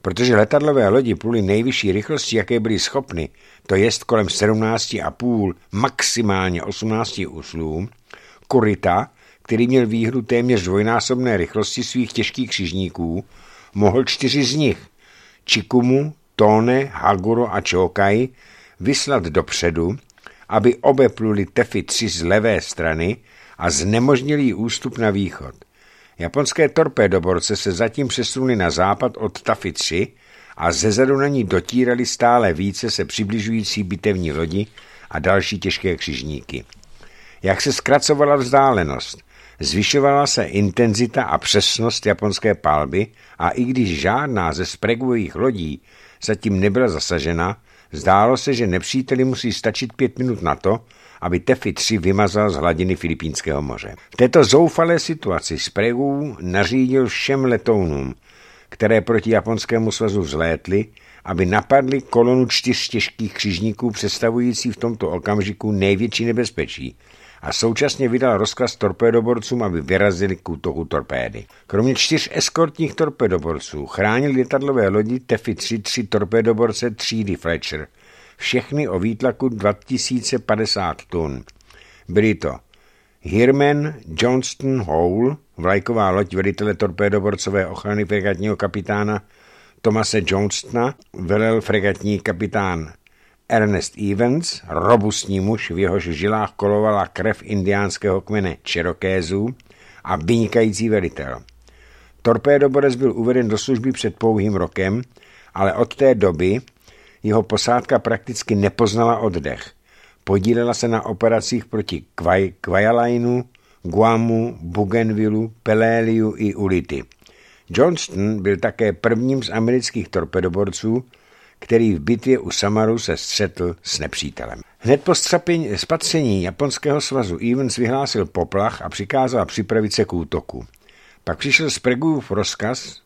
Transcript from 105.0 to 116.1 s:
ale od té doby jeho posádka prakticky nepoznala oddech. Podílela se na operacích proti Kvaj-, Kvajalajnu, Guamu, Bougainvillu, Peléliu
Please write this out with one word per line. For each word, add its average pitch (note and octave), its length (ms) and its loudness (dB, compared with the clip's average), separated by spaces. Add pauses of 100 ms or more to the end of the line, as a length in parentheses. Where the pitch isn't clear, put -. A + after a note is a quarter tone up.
ale G2 180 2
od A#2 220 -2
té C3+ 200 4
doby F#2+ 460 2 (640)
jeho G#2+ 200 2
posádka A#2+ 560 0
prakticky A#2 560 -4
nepoznala A2 640 2
oddech. F2 520 -4 (540)
Podílela A2+ 500 2
se A#2+ 140 -2
na A2+ 180 0
operacích A2+ 580 0
proti G2 400 -6 (120)
Kvaj-, F#2 440 2
Kvajalajnu, A#2+ 840 2 (380)
Guamu, A2+ 800 2
Bougainvillu, G#2+ 920 0 (100)
Peléliu A2+ 760 2